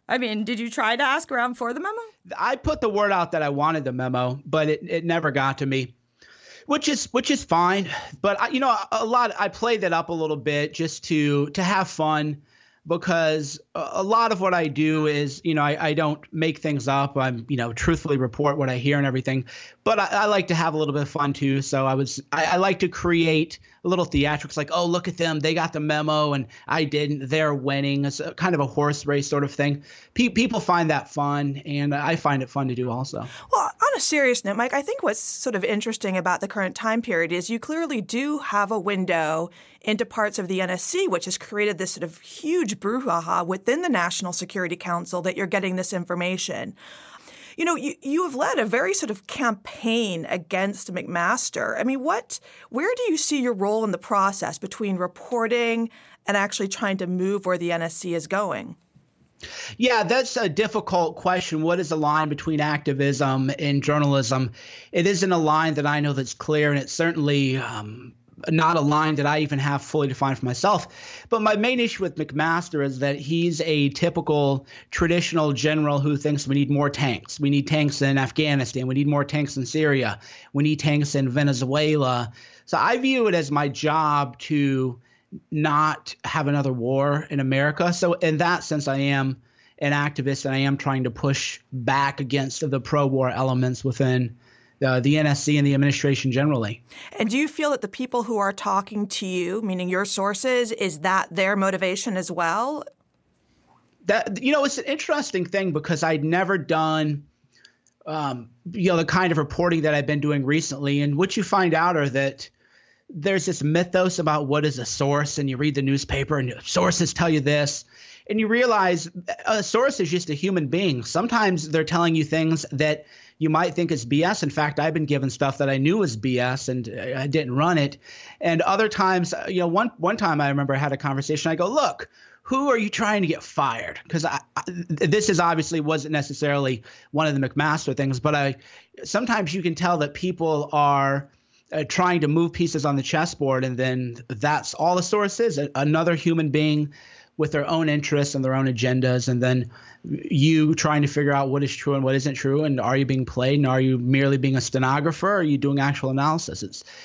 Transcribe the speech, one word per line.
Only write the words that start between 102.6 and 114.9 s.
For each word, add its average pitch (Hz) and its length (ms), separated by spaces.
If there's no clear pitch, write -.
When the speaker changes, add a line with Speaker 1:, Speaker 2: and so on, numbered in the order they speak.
Speaker 2:
That, 202 360
you 262 100
know, 285 140
it's 277 140
an - 60
interesting 202 600
thing 190 260
because 151 300
I'd 160 220
never 180 340
done, 156 720
um, 139 420
you 190 180
know, 170 80
the 165 80
kind 180 260
of 151 60
reporting 165 460
that 151 100
I've 143 140
been 147 120
doing 143 240
recently. 143 580
And 143 140
what 190 220
you 208 60
find 180 320
out 170 200
are 143 140
that 135 400
there's 190 380
this 180 160
mythos 175 560
about 151 300
what 147 180
is 131 140
a 117 60
source, 143 520